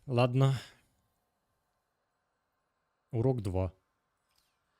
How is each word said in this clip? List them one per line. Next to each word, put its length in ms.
ладно. 520
Урок 280
два. 320